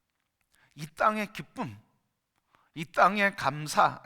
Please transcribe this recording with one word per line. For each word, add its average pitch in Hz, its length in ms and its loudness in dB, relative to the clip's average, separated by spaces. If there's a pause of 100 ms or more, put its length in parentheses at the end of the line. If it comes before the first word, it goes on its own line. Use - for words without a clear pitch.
(760)
이 147 120 -16
땅의 214 460 -2
기쁨, 139 480 -10 (920)
이 156 100 -8
땅의 202 500 2
감사, 147 720 0